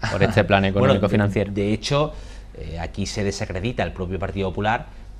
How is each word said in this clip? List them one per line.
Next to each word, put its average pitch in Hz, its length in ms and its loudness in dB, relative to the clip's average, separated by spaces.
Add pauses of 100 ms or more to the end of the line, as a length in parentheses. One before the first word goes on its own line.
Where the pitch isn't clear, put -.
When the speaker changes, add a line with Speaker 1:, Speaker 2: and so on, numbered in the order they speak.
(120)
Speaker 1:
por 98 120 2
este 98 220 6
plan 98 160 6
Speaker 2:
<laughs> - 20 4
Bueno, 98 160 2
Speaker 1:
económico 120 280 6
Speaker 2:
de, - 20 -2
Speaker 1:
financiero. 101 420 2
Speaker 2:
de 101 220 0
hecho, 143 400 0 (440)
eh, 78 220 -8
aquí 85 260 -6
se 107 180 -4
desacredita 98 600 -2
el 85 80 -2
propio 92 280 -6
Partido 95 300 -2
Popular 107 380 -2 (320)